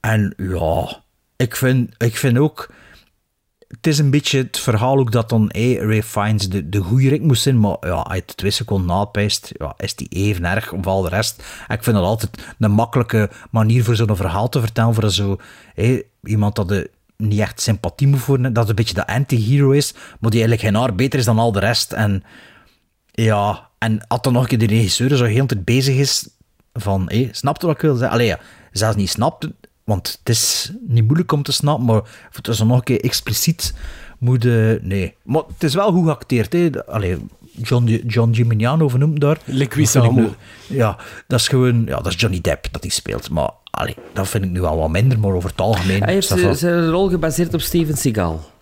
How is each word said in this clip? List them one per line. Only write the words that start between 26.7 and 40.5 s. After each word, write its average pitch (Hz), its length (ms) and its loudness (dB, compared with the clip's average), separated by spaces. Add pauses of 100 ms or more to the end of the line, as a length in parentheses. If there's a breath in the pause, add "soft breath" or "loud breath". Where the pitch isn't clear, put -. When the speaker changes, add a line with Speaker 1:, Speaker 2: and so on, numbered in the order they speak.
Speaker 1:
van: 98 380 -2
"Hé, 120 220 0
snap 147 280 -4
je 180 60 -2
wat 156 100 0
ik - 60 -8
wil 151 120 4
zeggen?" 123 200 -2
Allee, 120 120 2
ja, 87 120 -2 (340 loud breath)
zelfs 107 240 0
niet 98 140 -2
snapt, - 380 -4 (360)
want - 340 -4
het - 100 -10
is - 440 -2 (160)
niet 117 180 4
moeilijk 165 260 2
om 147 100 0
te - 100 -4
snappen, 143 320 0
maar 110 180 2 (300 loud breath)
het - 160 -12
is 110 100 0
nog 113 180 4
een 127 60 2
keer - 180 0
expliciet - 720 -2 (440 loud breath)
moet, 123 260 2
eh, 113 260 4 (100)
nee. 95 420 -4
Maar 147 200 -2 (100)
het - 100 -8
is 143 120 0
wel 196 180 2
goed 175 120 4
geacteerd, 127 480 0
hè. 170 340 0
Allee, 92 300 -2 (460)
John, 120 220 2 (220)
John 117 280 2
Gimignano, 120 560 2
hoe 123 80 2
noemt 147 220 2
daar? 147 240 2
Speaker 2:
Leguizamo. 127 880 2 (340 loud breath)